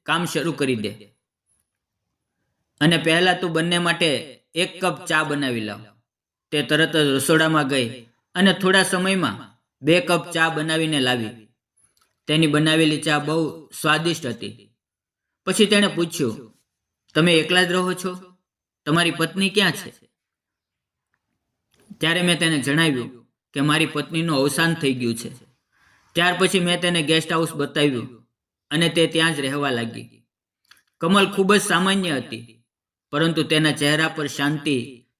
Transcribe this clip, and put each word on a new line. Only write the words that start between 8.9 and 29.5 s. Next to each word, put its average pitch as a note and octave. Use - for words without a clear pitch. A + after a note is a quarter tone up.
બે E3
કપ F3
ચા E3
બનાવીને D#3
લાવી. A#2
તેની D#3
બનાવેલી D3+
ચા D3+
બહુ D#3
સ્વાદિષ્ટ D#3+
હતી. A2
પછી F#3+
તેણે G#3
પૂછ્યું, D3+
"તમે E3
એકલા E3
જ F3
રહો F#3
છો? F#3
તમારી E3
પત્ની E3+
ક્યાં G3
છે?" -
ત્યારે E3
મેં F3
તેને D#3+
જણાવ્યું C#3
કે C#3+
મારી D3
પત્નીનું D#3+
અવસાન D#3+
થઈ C3+
ગયું A#2+
છે. -
ત્યાર F3
પછી F#3
મેં F3
તેને F3
ગેસ્ટ D#3
હાઉસ E3
બતાવ્યું C#3+
અને E3
તે E3
ત્યાં D#3+
જ C#3+
રહેવા C#3